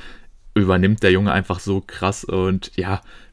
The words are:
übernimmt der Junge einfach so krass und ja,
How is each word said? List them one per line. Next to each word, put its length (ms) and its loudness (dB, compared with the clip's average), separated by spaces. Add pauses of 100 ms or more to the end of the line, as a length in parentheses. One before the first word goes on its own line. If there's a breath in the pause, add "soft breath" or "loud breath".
(540 loud breath)
übernimmt 480 4
der 80 4
Junge 220 4
einfach 280 -2
so 220 -2
krass 420 -6
und 520 -2
ja, 260 -4 (320 soft breath)